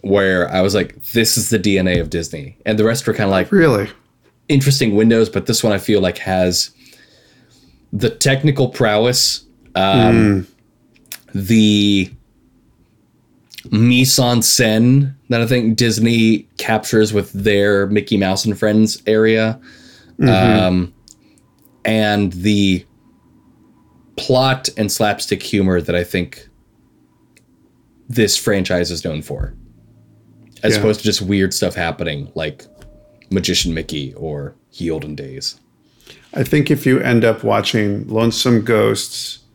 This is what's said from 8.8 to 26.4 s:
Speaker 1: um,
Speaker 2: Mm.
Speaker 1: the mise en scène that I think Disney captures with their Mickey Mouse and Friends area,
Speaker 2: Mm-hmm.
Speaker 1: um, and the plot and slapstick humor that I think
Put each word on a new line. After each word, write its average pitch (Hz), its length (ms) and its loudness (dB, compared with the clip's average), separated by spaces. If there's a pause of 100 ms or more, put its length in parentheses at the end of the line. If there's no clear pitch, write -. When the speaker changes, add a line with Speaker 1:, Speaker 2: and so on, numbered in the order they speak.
Speaker 1:
um, 101 680 2
Speaker 2:
Mm. - 0 - (880)
Speaker 1:
the 101 760 2 (1600)
mise 123 480 4
en 120 220 2
scène 123 720 2 (160)
that 117 120 2
I 110 60 0
think 113 280 2
Disney 113 720 2 (100)
captures 110 540 0
with 101 220 -2
their 101 540 2
Mickey 104 300 -2
Mouse 98 280 0
and 104 120 -2
Friends 107 500 2
area, 110 520 2 (600)
Speaker 2:
Mm-hmm. - 100 0 (380)
Speaker 1:
um, 92 260 -2 (920)
and 104 480 0
the 95 540 0 (1300)
plot 131 600 0
and 104 120 -2
slapstick 101 540 -4
humor 92 380 0
that 85 140 -4
I 87 100 -2
think - 420 -8 (1600)